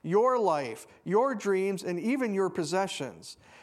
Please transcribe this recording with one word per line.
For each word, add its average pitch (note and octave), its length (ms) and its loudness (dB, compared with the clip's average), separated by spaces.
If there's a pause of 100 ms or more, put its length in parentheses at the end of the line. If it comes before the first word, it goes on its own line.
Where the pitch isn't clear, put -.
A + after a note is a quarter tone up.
your A3 380 4
life, D3 480 0 (160)
your A3+ 320 2
dreams, F#3+ 480 0
and F3 160 -4
even A#3+ 340 0
your F#3+ 160 0
possessions. D3+ 840 -4 (260)